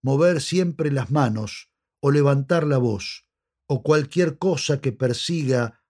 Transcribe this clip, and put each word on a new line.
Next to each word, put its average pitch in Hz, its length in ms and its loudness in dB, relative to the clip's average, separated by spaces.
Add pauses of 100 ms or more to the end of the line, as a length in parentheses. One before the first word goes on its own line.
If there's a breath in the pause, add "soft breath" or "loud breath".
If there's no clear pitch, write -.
mover 147 400 2
siempre 170 480 -2
las 131 200 -2
manos 110 600 -2 (300)
o 139 100 2
levantar 143 560 2
la 143 100 2
voz, 117 480 -2 (420)
o 131 160 -4
cualquier 151 540 0
cosa 151 460 -2
que 131 100 -2
persiga 127 960 -2